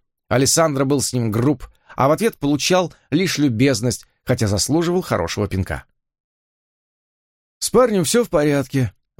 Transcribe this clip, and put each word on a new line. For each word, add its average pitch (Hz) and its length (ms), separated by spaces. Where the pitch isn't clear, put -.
Алессандро 139 560
был 135 180
с - 120
ним 117 180
груб, 127 360
а 135 140
в - 20
ответ 214 260
получал 151 560
лишь 160 260
любезность 123 720
хотя 123 240
заслуживал 165 540
хорошего 98 460
пинка. 82 380
«С - 100
парнем 220 340
все 233 200
в 196 60
порядке», 143 640